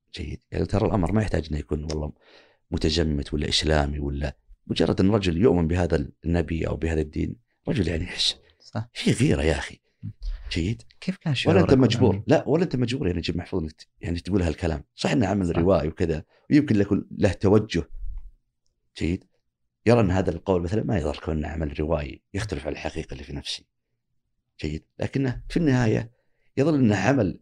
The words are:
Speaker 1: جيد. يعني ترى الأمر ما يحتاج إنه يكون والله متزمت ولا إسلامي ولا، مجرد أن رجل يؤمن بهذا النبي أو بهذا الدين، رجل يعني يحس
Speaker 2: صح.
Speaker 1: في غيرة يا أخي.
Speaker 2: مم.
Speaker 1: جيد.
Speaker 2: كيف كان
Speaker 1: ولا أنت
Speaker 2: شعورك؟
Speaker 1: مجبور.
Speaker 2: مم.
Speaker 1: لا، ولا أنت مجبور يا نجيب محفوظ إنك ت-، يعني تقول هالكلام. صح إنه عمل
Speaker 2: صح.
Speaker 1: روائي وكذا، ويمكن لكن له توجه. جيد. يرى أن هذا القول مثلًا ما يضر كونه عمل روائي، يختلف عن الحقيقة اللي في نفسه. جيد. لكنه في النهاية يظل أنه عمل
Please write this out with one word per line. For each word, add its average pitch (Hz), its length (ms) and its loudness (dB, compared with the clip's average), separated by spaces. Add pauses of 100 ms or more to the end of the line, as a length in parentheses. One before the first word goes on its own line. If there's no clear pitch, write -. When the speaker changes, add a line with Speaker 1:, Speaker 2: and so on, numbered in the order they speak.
(140)
Speaker 1:
جيد. 73 380 -10
يعني 87 140 -2
ترى 98 220 0
الأمر 85 240 0
ما 110 100 2
يحتاج 82 300 -2
إنه 76 80 -4
يكون 73 240 -4
والله 76 300 -6 (580)
متزمت 78 600 0
ولا 73 160 -2
إسلامي 73 500 0
ولا، 71 380 -6 (300)
مجرد - 340 0
أن 95 100 4
رجل 95 260 0
يؤمن 87 300 4
بهذا 80 420 0 (160)
النبي 82 420 0
أو 76 80 -2
بهذا 78 260 -2
الدين، 80 340 -4 (320)
رجل 92 200 0
يعني 82 160 -2
يحس - 320 -4 (240)
Speaker 2:
صح. - 340 -10
Speaker 1:
في - 180 0
غيرة 90 300 2
يا 78 160 2
أخي. - 220 -10 (240)
Speaker 2:
مم. 104 80 -10 (400)
Speaker 1:
جيد. 92 300 -2 (200)
Speaker 2:
كيف 190 160 -6
كان 156 160 -2 (120)
Speaker 1:
ولا 165 140 6
أنت 165 100 4
Speaker 2:
شعورك؟ 131 140 6
Speaker 1:
مجبور. 98 320 4
Speaker 2:
مم. 101 120 -6
Speaker 1:
لا، 147 200 4
ولا 165 160 2
أنت 165 120 -2
مجبور 123 320 -2
يا 90 60 0
نجيب 85 240 -4
محفوظ 87 260 -4
إنك 78 80 -6
ت-، - 160 -20 (140)
يعني 85 180 -4
تقول 92 220 0
هالكلام. 80 420 -2 (120)
صح - 160 -2
إنه 131 160 2
عمل 95 200 0
Speaker 2:
صح. 82 80 -2
Speaker 1:
روائي 85 320 4
وكذا، 82 360 -2 (280)
ويمكن 139 240 4
لكن 101 300 2 (120)
له 98 140 2
توجه. 95 580 2 (1080)
جيد. 87 260 -2 (640)
يرى 117 140 6
أن 98 120 4
هذا 92 180 2
القول 90 320 0
مثلًا 87 220 -2
ما 120 140 -2
يضر 73 200 -2
كونه 78 300 -4
عمل 78 320 -6
روائي، 76 420 -4 (120)
يختلف 87 340 -6
عن 73 40 -4
الحقيقة 78 420 -8
اللي 67 100 -14
في 69 100 -14
نفسه. - 300 -10 (1000)
جيد. 78 220 -6 (160)
لكنه 131 500 -4
في - 80 -2
النهاية 123 540 2 (460)
يظل 147 180 2
أنه 117 200 4
عمل 104 460 0